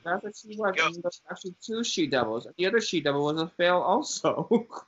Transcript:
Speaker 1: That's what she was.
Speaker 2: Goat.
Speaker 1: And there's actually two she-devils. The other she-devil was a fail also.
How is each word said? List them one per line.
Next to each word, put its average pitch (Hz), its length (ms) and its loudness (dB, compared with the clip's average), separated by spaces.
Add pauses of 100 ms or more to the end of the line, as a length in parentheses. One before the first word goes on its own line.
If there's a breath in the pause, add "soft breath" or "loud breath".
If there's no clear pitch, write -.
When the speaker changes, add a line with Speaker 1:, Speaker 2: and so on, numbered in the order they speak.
Speaker 1:
That's 180 180 -2
what 208 120 -10
she 214 220 -16
was. 202 180 0
Speaker 2:
Goat. 165 200 2
Speaker 1:
And 170 80 -8
there's 175 260 -6
actually 180 320 -10
two 226 220 -4
she-devils. 131 640 0 (100)
The 180 80 0
other 220 140 4
she-devil 147 440 0
was 156 180 0
a 165 60 -2 (100)
fail 175 200 4
also. 180 880 2 (220)